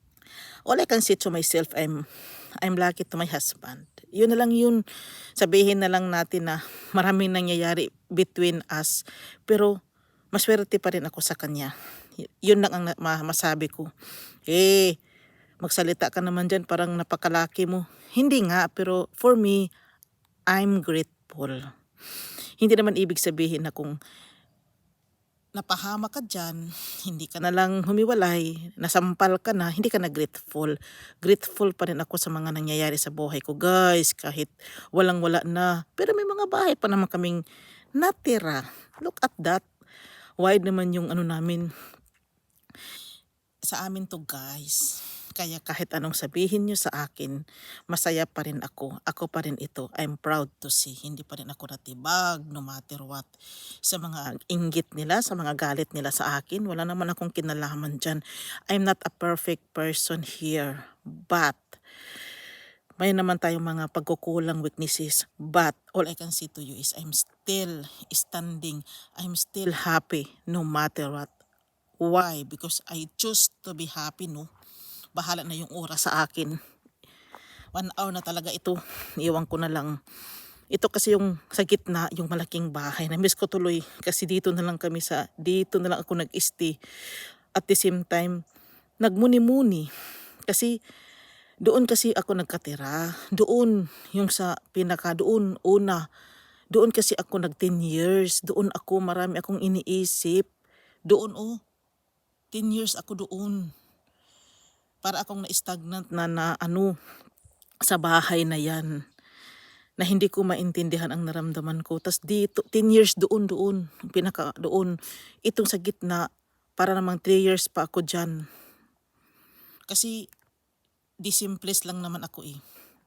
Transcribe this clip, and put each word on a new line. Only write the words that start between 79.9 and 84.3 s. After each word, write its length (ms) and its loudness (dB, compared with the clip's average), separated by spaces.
Ito 220 2
kasi 240 4
yung 320 0
sa 180 0
gitna, 480 0
yung 140 -6
malaking 420 -4
bahay. 400 -6
Na-miss 240 2
ko 160 -2
tuloy 300 0
kasi 240 -2
dito 240 2